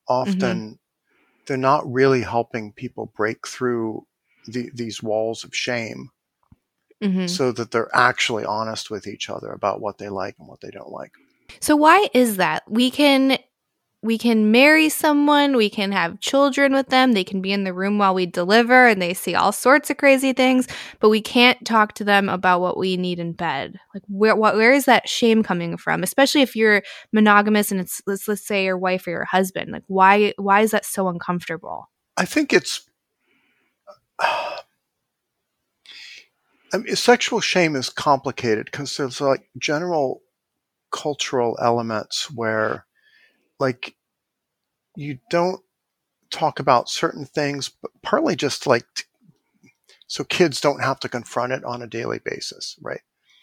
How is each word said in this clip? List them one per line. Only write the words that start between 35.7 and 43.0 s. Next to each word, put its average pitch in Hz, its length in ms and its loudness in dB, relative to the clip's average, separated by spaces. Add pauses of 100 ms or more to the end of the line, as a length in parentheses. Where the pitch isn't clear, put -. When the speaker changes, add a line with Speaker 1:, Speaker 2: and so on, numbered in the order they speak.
Speaker 2:
I 185 60 -4
mean, 208 180 -6
sexual 240 420 2
shame 165 380 0
is 127 120 -4
complicated 123 800 -2
'cause - 280 -10
there's, 135 240 -6
like, 135 260 0 (100)
general 151 640 -4 (680)
cultural 131 720 -4
elements 117 680 -2
where, 110 560 -4 (720)